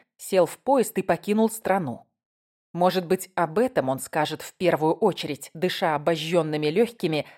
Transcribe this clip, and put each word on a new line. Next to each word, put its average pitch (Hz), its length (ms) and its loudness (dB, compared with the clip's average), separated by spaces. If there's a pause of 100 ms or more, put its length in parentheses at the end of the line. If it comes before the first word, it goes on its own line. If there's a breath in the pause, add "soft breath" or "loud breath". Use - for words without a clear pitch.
(160)
сел 185 300 2
в - 120 -12
поезд 254 400 0
и 190 40 0
покинул 208 480 0
страну. - 560 -4 (640)
Может 180 340 2
быть, 185 280 -2
об 160 240 0
этом 220 300 0
он 131 100 -2
скажет 151 440 -4
в - 120 -18
первую 165 400 2
очередь, 160 600 -2
дыша 165 420 -2
обожжёнными 156 720 0
лёгкими, 175 580 0 (120)